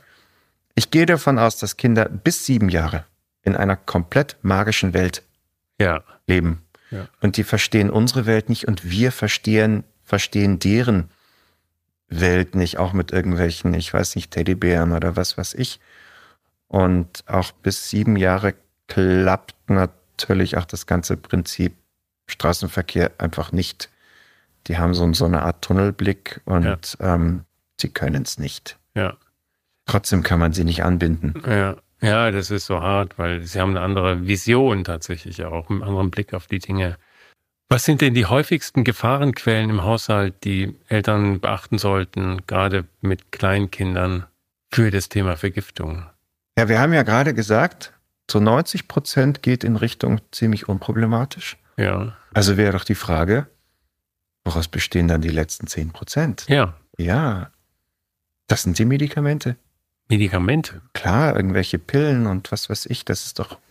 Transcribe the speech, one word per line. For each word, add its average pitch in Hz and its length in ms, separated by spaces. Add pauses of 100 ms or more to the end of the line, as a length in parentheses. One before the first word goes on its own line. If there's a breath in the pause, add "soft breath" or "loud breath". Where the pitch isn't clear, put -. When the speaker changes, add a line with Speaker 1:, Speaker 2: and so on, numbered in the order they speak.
(760 soft breath)
Speaker 1:
Ich - 160
gehe 165 160
davon 147 320
aus, 113 180
dass - 200
Kinder 113 300
bis - 380
sieben 107 240
Jahre 82 340 (380)
in 98 140
einer 98 200
komplett - 680
magischen 95 500
Welt 92 300 (560)
Speaker 2:
Ja. 85 240 (240 soft breath)
Speaker 1:
leben. 85 360 (280 loud breath)
Speaker 2:
Ja. 95 160 (140)
Speaker 1:
Und 98 160
die 107 60
verstehen 104 460
unsere 120 380
Welt 110 220
nicht - 180
und 95 220
wir 113 220
verstehen, 107 720 (200)
verstehen 98 560
deren 101 500 (1000 soft breath)
Welt 90 460
nicht, 90 220
auch 92 160
mit 90 180
irgendwelchen, 87 640
ich 82 200
weiß 95 220
nicht, - 160
Teddybären 87 600
oder 85 220
was 90 220
weiß - 180
ich. - 240 (880 soft breath)
Und 90 600
auch 92 240
bis - 380
sieben 104 260
Jahre 95 380 (340)
klappt 92 680 (140)
natürlich - 880
auch 87 80
das - 220
ganze 87 300
Prinzip - 580 (540)
Straßenverkehr - 880
einfach 82 340
nicht. - 380 (800 soft breath)
Die 87 100
haben 85 160
so, 87 200
so 85 120
eine 85 180
Art 87 200
Tunnelblick 98 840
und, 87 200
Speaker 2:
Ja. 98 120 (380)
Speaker 1:
ähm, 85 300 (340)
sie - 100
können's - 480
nicht. - 400 (180)
Speaker 2:
Ja. 98 200 (720)
Speaker 1:
Trotzdem 98 380
kann 85 160
man 85 140
sie 87 120
nicht 85 180
anbinden. 82 640
Speaker 2:
Ja. 98 320 (240)
Ja, 110 300
das 98 200
ist 101 160
so 92 140
hart, 98 360
weil 87 260
sie 87 160
haben 92 120
eine 92 100
andere 92 460
Vision 110 560
tatsächlich 87 640
auch, 82 240
einen 98 140
anderen 98 280
Blick - 220
auf 92 140
die 98 120
Dinge. 92 380 (720 soft breath)
Was 127 160
sind 151 160
denn 135 120
die 117 140
häufigsten 143 560
Gefahrenquellen 117 880
im 104 120
Haushalt, 101 600
die 98 320 (140)
Eltern 101 500
beachten 104 400
sollten, 92 680
gerade 95 400 (160)
mit 95 300
Kleinkindern, 92 920 (460)
für 113 200
das 95 180
Thema 92 280
Vergiftung? 85 680 (520)
Speaker 1:
Ja, 117 120
wir 110 100
haben 151 140
ja 147 100
gerade 123 300
gesagt, 113 600 (340)
zu - 140
neunzig 120 480
Prozent 143 520
geht 123 220
in 117 140
Richtung 113 420 (120)
ziemlich 110 380
unproblematisch. 113 880 (200)
Speaker 2:
Ja. 101 360 (200)
Speaker 1:
Also 101 240
wäre 101 160
doch 92 100
die - 120
Frage, 92 520 (960)
woraus 82 240
bestehen 85 400
dann 82 140
die 80 80
letzten 78 380
zehn 78 240
Prozent? - 560
Speaker 2:
Ja. 127 280 (220)
Speaker 1:
Ja. 98 520 (1000)
Das - 160
sind 90 160
die 113 60
Medikamente. 143 720 (540)
Speaker 2:
Medikamente? 104 720 (120)
Speaker 1:
Klar, 123 420
irgendwelche 95 440
Pillen 139 480
und 98 260
was - 160
weiß - 160
ich, - 180
das - 220
ist - 140
doch - 180 (140)